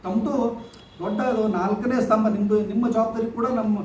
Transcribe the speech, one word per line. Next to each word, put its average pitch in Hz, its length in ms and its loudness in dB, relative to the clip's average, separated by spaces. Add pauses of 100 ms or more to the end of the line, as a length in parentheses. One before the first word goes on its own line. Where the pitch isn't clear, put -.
ತಮ್ದು 233 600 -2 (320)
ದೊಡ್ಡ 208 220 -4
ಅದು 226 280 0
ನಾಲ್ಕನೇ 214 520 0
ಸ್ತಂಭ 220 280 2
ನಿಮ್ದು, 208 380 2
ನಿಮ್ಮ 233 240 0
ಜವಾಬ್ದಾರಿ 226 400 0
ಕೂಡ 233 160 -2
ನಮ್ಮ 214 380 0